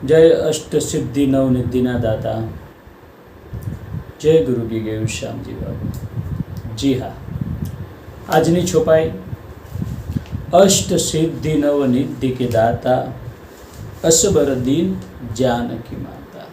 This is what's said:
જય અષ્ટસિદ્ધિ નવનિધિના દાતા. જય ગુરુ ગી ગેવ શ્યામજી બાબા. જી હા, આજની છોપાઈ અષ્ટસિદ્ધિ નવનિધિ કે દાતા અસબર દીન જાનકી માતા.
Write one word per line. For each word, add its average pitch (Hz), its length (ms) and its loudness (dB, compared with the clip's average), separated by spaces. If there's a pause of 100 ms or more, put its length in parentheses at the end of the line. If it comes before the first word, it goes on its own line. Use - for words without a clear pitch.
જય 160 260 8
અષ્ટસિદ્ધિ 143 960 0
નવનિધિના 127 720 2
દાતા. 110 360 0 (1900)
જય 156 240 6
ગુરુ 113 220 0
ગી 113 140 -2
ગેવ 107 260 -4
શ્યામજી - 460 -8
બાબા. - 1200 -8
જી 127 220 0
હા, - 140 -8 (1160)
આજની 165 380 4
છોપાઈ 160 440 4 (1400)
અષ્ટસિદ્ધિ 160 1000 4
નવનિધિ 139 760 2
કે 123 180 -2
દાતા 117 580 2 (1000)
અસબર 156 500 4
દીન 151 400 0 (400)
જાનકી 120 600 -2
માતા. - 560 -14